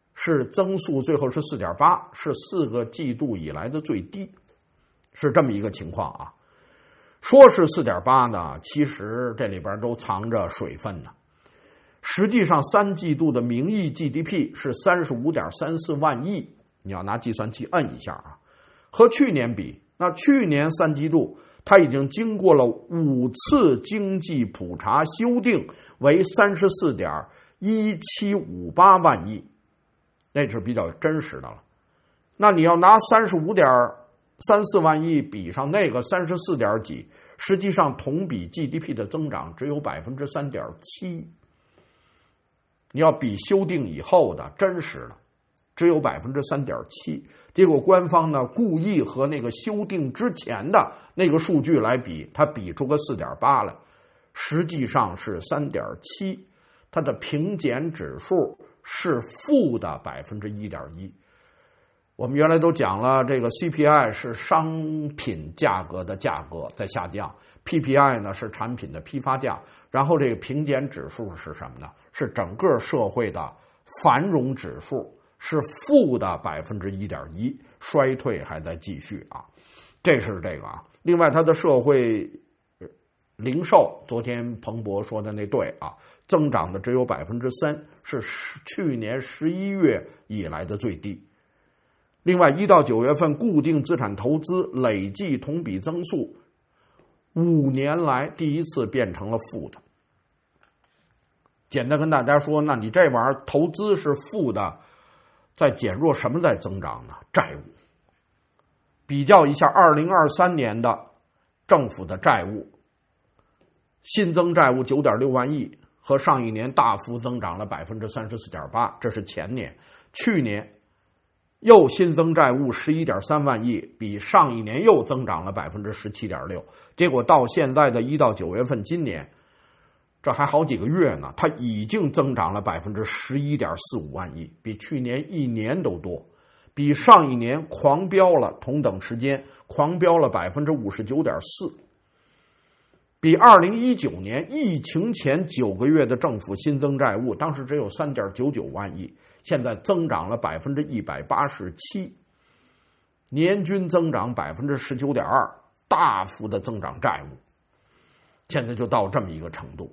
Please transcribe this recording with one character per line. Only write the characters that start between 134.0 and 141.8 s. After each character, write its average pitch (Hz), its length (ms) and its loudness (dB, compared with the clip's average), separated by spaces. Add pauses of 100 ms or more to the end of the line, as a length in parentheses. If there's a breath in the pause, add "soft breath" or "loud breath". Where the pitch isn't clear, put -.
万 80 240 -10
亿， 82 160 -14 (100)
比 107 140 -10
去 143 240 -8
年 127 320 -6
一 143 160 -2
年 117 340 -4
都 90 160 -4
多， 87 260 -10 (500 soft breath)
比 147 200 2
上 175 360 8
一 127 40 -2
年 127 320 -2
狂 160 420 0
飙 185 260 4
了， 110 260 2
同 143 200 -4
等 98 200 -2
时 - 160 -8
间 135 280 -2 (220 loud breath)
狂 160 320 -2
飙 170 180 4
了 151 120 4
百 90 220 -2
分 147 140 -4
之 151 60 -2
五 117 200 -2
十 110 120 -8
九 135 220 -2
点 113 160 -2
四， - 360 -10 (1400)